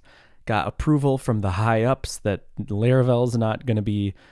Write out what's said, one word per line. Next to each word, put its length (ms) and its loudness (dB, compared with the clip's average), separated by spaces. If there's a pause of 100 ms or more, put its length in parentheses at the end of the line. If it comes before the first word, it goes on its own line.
(480)
got 200 -2
approval 520 0
from 220 0
the 100 -2
high 320 2
ups 340 -2
that 280 -4 (140)
Laravel's 800 2
not 300 -2
gonna 160 0
be 320 -2 (160)